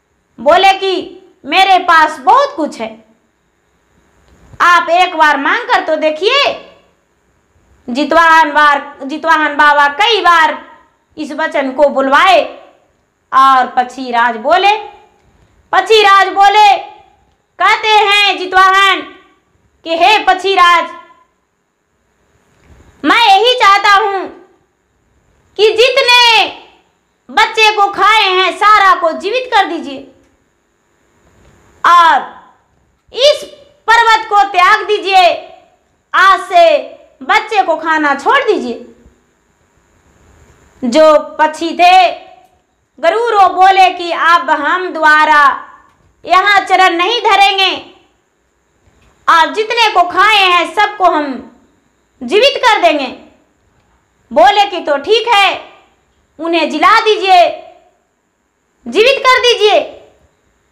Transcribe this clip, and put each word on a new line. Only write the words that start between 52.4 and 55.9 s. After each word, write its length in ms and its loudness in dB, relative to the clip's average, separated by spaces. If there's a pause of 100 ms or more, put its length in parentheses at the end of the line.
कर 260 0
देंगे। 240 0 (1300)
बोले 340 4
कि 140 -8
तो 160 -2
ठीक 320 -2
है, 440 -2 (640)